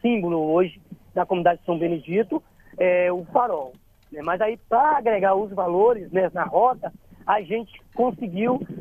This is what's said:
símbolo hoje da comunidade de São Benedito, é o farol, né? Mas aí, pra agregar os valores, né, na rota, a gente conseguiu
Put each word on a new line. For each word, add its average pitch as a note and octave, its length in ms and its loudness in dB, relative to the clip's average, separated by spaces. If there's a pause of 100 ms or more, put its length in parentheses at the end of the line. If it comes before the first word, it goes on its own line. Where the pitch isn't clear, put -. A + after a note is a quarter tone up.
símbolo F3 500 0
hoje F3 300 0 (320)
da F3+ 140 -2
comunidade F3 340 0
de - 60 -20
São E3+ 120 -2
Benedito, E3+ 640 -2 (360)
é F3+ 340 2
o F3+ 140 -6
farol, E3 480 -2 (360)
né? D3 120 -14
Mas E3+ 180 -2
aí, A3 160 -2 (100)
pra C#4+ 300 2
agregar G#3 380 2
os G3 180 -2
valores, F#3+ 580 2
né, F#3 220 0
na E3+ 120 -4
rota, G#3 460 0 (360)
a G#3 160 0
gente G3+ 360 -8 (160)
conseguiu A3+ 720 -2 (140)